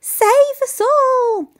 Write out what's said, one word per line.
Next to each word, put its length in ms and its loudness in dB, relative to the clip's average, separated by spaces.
Save 640 0
us 180 -8
all! 800 0